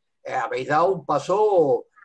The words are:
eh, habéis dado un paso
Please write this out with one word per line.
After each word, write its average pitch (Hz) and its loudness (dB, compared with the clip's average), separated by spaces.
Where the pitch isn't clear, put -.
eh, 131 -12
habéis 123 -4
dado 160 2
un 175 -10
paso 170 0